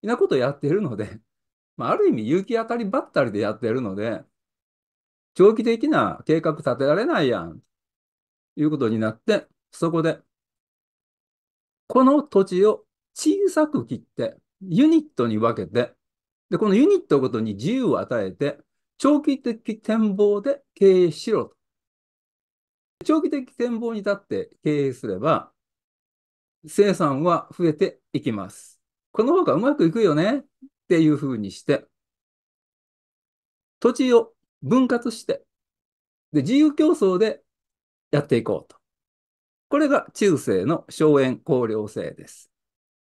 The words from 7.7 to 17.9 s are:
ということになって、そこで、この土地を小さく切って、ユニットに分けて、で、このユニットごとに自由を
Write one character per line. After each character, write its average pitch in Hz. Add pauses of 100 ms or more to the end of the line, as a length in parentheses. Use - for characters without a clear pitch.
と -
い 147
う 151
こ 151
と 123
に 110
な 110
っ 113
て、 - (240)
そ 165
こ 165
で、 160 (1700)
こ 254
の 277
土 196
地 190
を 214 (280)
小 392
さ 311
く 117
切 -
っ -
て、 - (260)
ユ 190
ニ 320
ッ 311 (100)
ト -
に 107
分 113
け 92
て、 120 (560)
で、 180
こ 214
の 190
ユ 240
ニ 403
ッ -
ト 143
ご 127
と 113
に 110
自 120
由 262
を 120